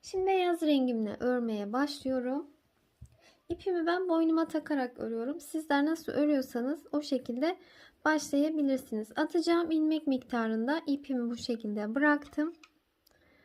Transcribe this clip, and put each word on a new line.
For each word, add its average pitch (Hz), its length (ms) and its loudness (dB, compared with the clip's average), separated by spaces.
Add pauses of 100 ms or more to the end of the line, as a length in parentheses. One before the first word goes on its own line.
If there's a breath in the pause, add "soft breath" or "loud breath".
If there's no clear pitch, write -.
Şimdi 381 240 -4
beyaz 359 360 2
rengimle 247 580 2
örmeye 226 540 -2
başlıyorum. 262 720 -2 (1000 soft breath)
İpimi 349 360 -2
ben 359 240 0
boynuma 320 380 4
takarak 294 520 -2
örüyorum. 226 400 -4
Sizler 285 460 0
nasıl 320 260 -2
örüyorsanız 277 800 0
o 294 100 0
şekilde 269 560 -2 (480 loud breath)
başlayabilirsiniz. 285 1080 0
Atacağım 330 560 2
ilmek 311 360 2
miktarında 247 800 0
ipimi 269 420 -2
bu 240 60 -4
şekilde 214 600 -4
bıraktım. 294 580 2 (920 soft breath)